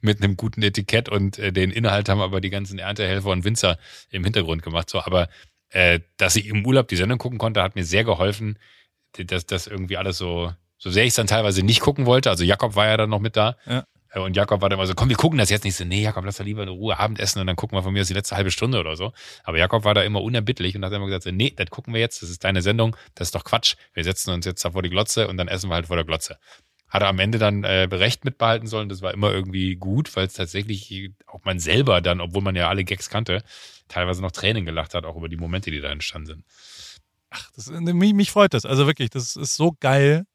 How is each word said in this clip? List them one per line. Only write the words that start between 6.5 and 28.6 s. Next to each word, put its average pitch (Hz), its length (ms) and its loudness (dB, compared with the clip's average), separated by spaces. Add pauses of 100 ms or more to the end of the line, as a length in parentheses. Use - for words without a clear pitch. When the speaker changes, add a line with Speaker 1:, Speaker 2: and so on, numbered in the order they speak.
Speaker 1:
Urlaub 131 240 4
die 92 80 0
Sendung 104 200 2
gucken 123 200 -8
konnte, 107 260 0
hat 95 120 -2
mir 92 100 -4
sehr 95 180 2
geholfen, 104 560 0 (580)
d-, 92 80 -8
dass 90 200 -4
das - 220 -4
irgendwie 95 300 -6
alles 95 200 -4
so, 87 360 -4 (240)
so - 140 -8
sehr 104 140 6
ich's 120 100 2
dann 110 120 2
teilweise 104 360 2
nicht 110 160 4
gucken 139 260 2
wollte, 123 240 6
also 87 140 2
Jakob 101 320 2
war 104 120 4
ja 110 100 4
dann 107 120 2
noch 107 120 0
mit 110 160 -2
da, 110 180 2 (100)
Speaker 2:
Ja. 127 200 -4 (260)
Speaker 1:
äh, - 80 -6
und 92 160 -4
Jakob 98 260 2
war 98 80 2
dann 98 100 -2
immer 95 80 0
so, 95 80 -2
"Komm, 120 140 2
wir 120 60 4
gucken 156 240 2
das 104 100 4
jetzt 104 140 0
nicht." 98 120 -2
So, 90 100 -6
"Nee, 92 180 0
Jakob, 104 220 -2
lass 101 120 -8
doch 98 80 -8
lieber 107 180 -8
in 95 60 -8
Ruhe 95 300 -4
Abendessen 104 400 -2
und 95 80 -2
dann 90 80 0
gucken 98 220 -4
wir 95 60 0
von 95 100 -2
mir 98 80 2
aus 90 60 0
die 90 60 -2
letzte 98 220 -4
halbe 95 160 0
Stunde 120 280 0
oder 80 160 -4
so." 98 180 -6 (300)
Aber 82 140 -2
Jakob 98 280 2
war 104 100 6
da 101 80 4
immer 104 180 0
unerbittlich 110 540 -2
und 98 100 -6
hat 95 80 -6
immer 98 140 -4
gesagt, 95 160 -4
so, 92 80 -6
"Nee, 104 240 0
das - 160 -4
gucken 117 220 -12
wir 113 80 0
jetzt, 117 200 -4
das 85 80 -12
ist 87 140 -14
deine 95 180 2
Sendung, 113 340 2 (200)
das - 140 -6
ist - 60 -8
doch 95 100 -4
Quatsch, - 300 2 (180)
wir 85 100 -6
setzen 92 280 -2
uns 87 140 -2
jetzt 90 200 -6
da 101 60 -2
vor 90 120 -4
die 87 60 -2
Glotze 104 380 0
und 92 100 -6
dann 87 100 -2
essen 92 220 -6
wir 85 60 -2
halt 85 120 -2
vor 87 80 -2
der 82 100 0
Glotze." 80 320 -6 (520)
Hat - 120 2
er 101 60 4
am 95 120 0
Ende 107 200 2
dann, 104 240 2
äh, 95 280 2
Recht 98 340 0
mitbehalten 113 420 0